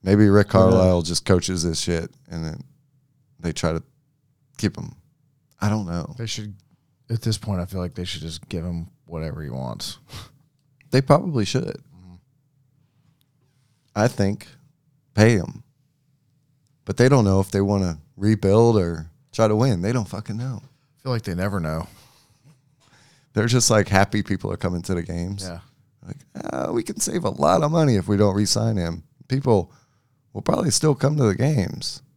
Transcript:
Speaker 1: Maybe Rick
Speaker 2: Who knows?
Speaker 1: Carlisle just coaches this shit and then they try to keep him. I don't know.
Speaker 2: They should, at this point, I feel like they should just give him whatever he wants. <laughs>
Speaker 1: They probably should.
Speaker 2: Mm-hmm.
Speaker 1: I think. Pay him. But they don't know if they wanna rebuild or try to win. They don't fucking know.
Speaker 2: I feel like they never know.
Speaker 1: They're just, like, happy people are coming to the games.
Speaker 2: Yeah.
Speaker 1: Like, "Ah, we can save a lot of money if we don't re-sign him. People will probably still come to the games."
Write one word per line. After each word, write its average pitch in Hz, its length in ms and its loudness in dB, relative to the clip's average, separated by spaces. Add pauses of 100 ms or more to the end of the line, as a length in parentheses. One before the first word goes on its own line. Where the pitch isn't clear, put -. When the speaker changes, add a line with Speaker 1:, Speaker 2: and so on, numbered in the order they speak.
Speaker 1:
Maybe 101 260 6
Rick 101 220 4
Speaker 2:
Who 95 80 6
knows? 92 140 8
Speaker 1:
Carlisle 92 280 4
just 82 240 -4
coaches 90 380 0
this 82 160 -2
shit 85 320 -4 (180)
and 82 160 -8
then 80 180 -12 (760)
they 85 120 -6
try 80 220 -2
to 80 80 -4 (760)
keep - 200 -2
him. - 180 -14 (640)
I 104 100 0
don't 104 180 -2
know. 85 300 -6
Speaker 2:
They 113 100 -10
should, 104 260 -10 (560)
at 113 140 -4
this 110 160 -2
point, 98 220 -4
I 87 40 -4
feel 92 140 -8
like 90 160 -6
they 90 100 -8
should 80 160 -10
just 82 260 -12
give 85 160 -8
him 85 260 -8 (160)
whatever 80 360 -8
he 76 80 -10
wants. 62 500 -10 (100)
<laughs> - 200 -16 (640)
Speaker 1:
They 131 100 4
probably 143 420 2
should. - 220 -4
Speaker 2:
Mm-hmm. - 480 -16 (1800)
Speaker 1:
I 107 100 4
think. 101 400 -2 (640)
Pay 110 200 6
him. - 300 -4 (1200)
But 101 100 -4
they 127 140 6
don't 131 160 6
know 95 160 4
if 92 100 -2
they 98 80 0
wanna 98 380 0 (180)
rebuild 107 640 4
or 85 320 -2 (240)
try 113 160 2
to 107 80 2
win. 110 240 0
They 98 100 -2
don't 120 160 -2
fucking 104 300 -10
know. 123 260 -8
Speaker 2:
I - 400 -20
feel 131 80 -6
like 117 120 -4
they 92 120 -6
never 98 240 -4
know. 80 280 -6 (1500)
Speaker 1:
They're 107 140 0
just, 120 220 2
like, 104 200 4
happy 98 340 0
people 98 300 -4
are 87 40 -8
coming 87 260 -4
to 95 100 -4
the 87 100 -2
games. 92 400 -8
Speaker 2:
Yeah. 87 160 -12 (460)
Speaker 1:
Like, - 120 -16 (360)
"Ah, 64 180 -6
we 117 100 -2
can 208 200 -8
save 180 240 -4
a - 40 0
lot 76 320 2
of 147 100 0
money 156 260 2
if 90 100 -2
we 104 80 2
don't 101 200 4
re-sign 107 420 0
him. 85 260 -4 (240)
People 127 460 0 (580)
will 95 120 -10
probably 190 280 0
still 151 240 2
come 151 220 0
to 139 60 2
the 101 120 4
games." - 680 -2 (140)